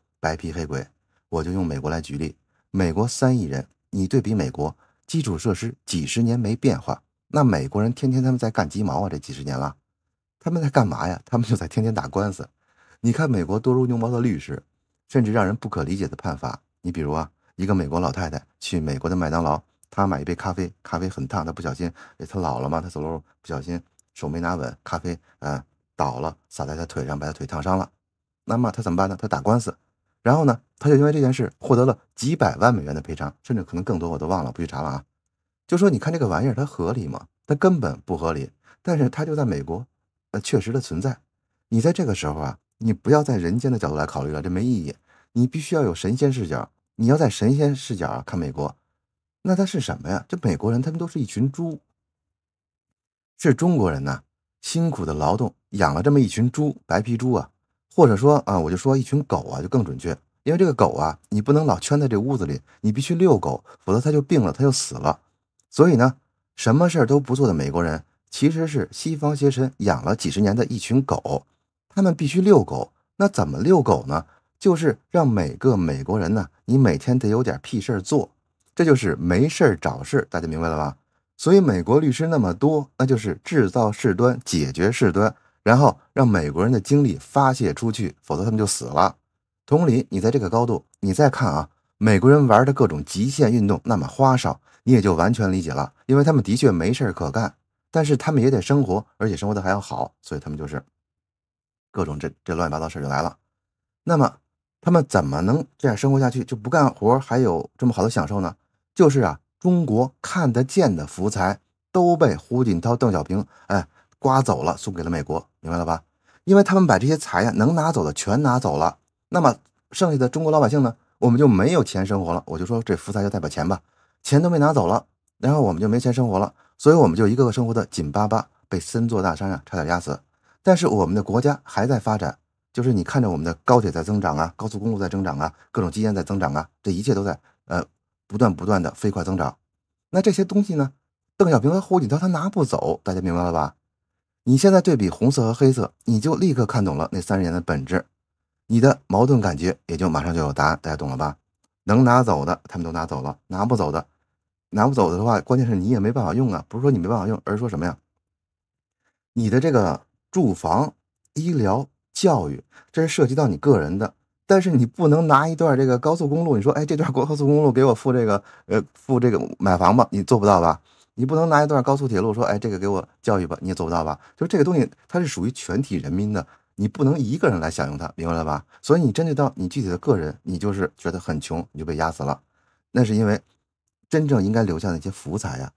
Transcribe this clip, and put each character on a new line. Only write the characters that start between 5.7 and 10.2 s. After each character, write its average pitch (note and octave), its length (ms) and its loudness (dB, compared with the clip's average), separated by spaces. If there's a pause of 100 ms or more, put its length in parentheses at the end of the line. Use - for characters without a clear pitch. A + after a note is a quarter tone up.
几 D#2+ 200 -4
十 A2+ 160 -4
年 A#2 180 0
没 A2+ 160 -2
变 A#2+ 240 0
化， - 220 -8 (280)
那 D3 140 2
美 D2+ 240 2
国 G#2 140 -2
人 A2+ 120 0
天 C3 180 -2
天 B2+ 100 0
他 C3 80 2
们 B2+ 80 0
在 A2 140 -2
干 F2 180 -2
鸡 G#2 140 -6
毛 F2+ 220 -2
啊， F2 40 -6
这 D#2 80 -8
几 C#2 160 -14
十 C2+ 100 -14
年 C2+ 140 -8
了， C#2 180 -6 (640)